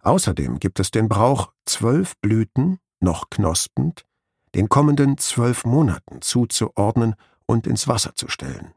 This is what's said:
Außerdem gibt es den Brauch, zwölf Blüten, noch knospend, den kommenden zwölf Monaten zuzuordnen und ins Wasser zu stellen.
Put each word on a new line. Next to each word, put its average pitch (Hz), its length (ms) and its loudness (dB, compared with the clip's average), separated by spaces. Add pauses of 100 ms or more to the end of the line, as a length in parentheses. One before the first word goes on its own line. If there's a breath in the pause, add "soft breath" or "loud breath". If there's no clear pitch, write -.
Außerdem 82 580 0
gibt - 200 -2
es 95 120 -2
den 110 180 0
Brauch, 113 420 2 (140)
zwölf 143 560 -2
Blüten, 113 580 0 (200)
noch 87 300 -2
knospend, - 760 -2 (500)
den 104 140 0
kommenden 143 480 4
zwölf - 480 -2
Monaten 117 560 0
zuzuordnen 113 960 0 (300 soft breath)
und 117 220 0
ins 120 200 -2
Wasser 120 280 -2
zu - 140 -8
stellen. - 480 -10